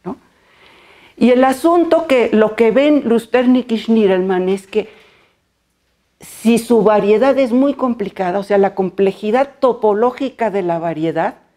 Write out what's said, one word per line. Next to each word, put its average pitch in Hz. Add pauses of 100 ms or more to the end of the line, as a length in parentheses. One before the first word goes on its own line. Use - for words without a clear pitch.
¿no? 180 (1000)
Y 233
el 247
asunto 330
que, 254
lo 214
que 226
ven 285
Lusternik 247
y 220
Schnirelmann 190
es 196
que - (1300)
si -
su 226
variedad 214
es 262
muy 262
complicada, 202
o 196
sea, 202
la 196
complejidad 196
topológica 233
de 196
la 170
variedad 160 (220)